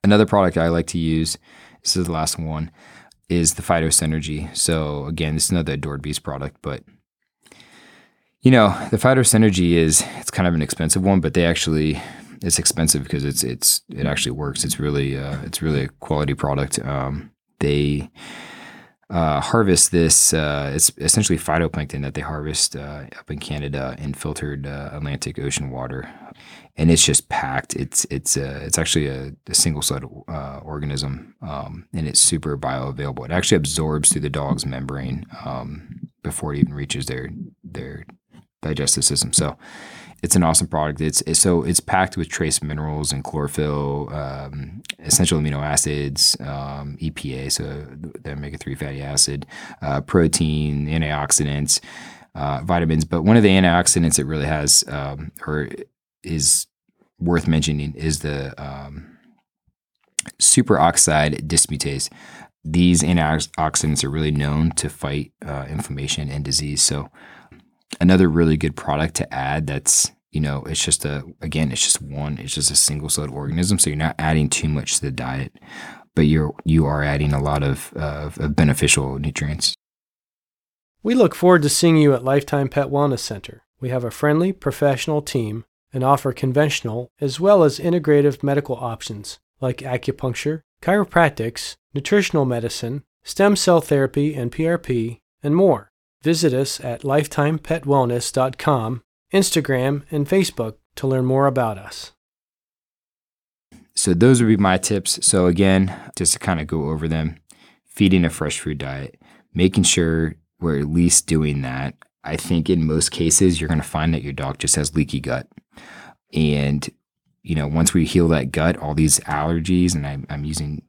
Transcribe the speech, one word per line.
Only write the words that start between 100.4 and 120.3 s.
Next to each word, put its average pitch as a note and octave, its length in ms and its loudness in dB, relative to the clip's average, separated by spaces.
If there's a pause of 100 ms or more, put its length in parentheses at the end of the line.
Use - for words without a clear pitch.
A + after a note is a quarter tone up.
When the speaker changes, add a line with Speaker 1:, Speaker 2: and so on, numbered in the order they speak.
Speaker 2:
to - 140 -2
learn C3 160 2
more C3+ 220 2
about B2 300 -2
us. - 360 -16 (1800)
Speaker 1:
So F#2 180 2
those A#2+ 260 6
would A#2 80 4
be A2 80 6
my F#2+ 220 4
tips. - 480 -2
So F#2 200 4
again, F#2+ 480 4 (200)
just - 200 0
to - 40 -10
kinda D#2+ 260 -2
go D2+ 260 -2
over D#2+ 180 -4
them, D#2+ 320 -2 (440)
feeding F#2 400 4
a D#2+ 60 2
fresh D2+ 300 -6
food D2+ 180 -6
diet, C2+ 420 -10 (320)
making F#2 320 4
sure D#2+ 520 2 (240)
we're D#2+ 180 0
at D2 100 -2
least E2+ 380 4
doing D2+ 360 0
that. C2 320 -6 (280)
I D#2 140 -6
think E2 340 0
in E2 160 4
most D#2 240 0
cases, E2+ 500 4
you're D#2 80 -4
gonna D#2 140 0
find D#2+ 320 0
that C2 80 -4
your C#2 120 -8
dog C#2 240 -6
just - 180 0
has D2+ 180 -2
leaky C#2+ 260 0
gut. B1+ 280 -6 (840)
And, D2 560 0 (540)
you E2 140 -2
know, D2 100 0
once D#2+ 260 2
we E2+ 120 4
heal E2 240 4
that C2+ 240 2
gut, D#2+ 240 2
all D2+ 180 -6
these D#2 260 4
allergies, E2+ 760 0
and D2 100 -4
I'm, C#2 220 -8
I'm C#2+ 160 -6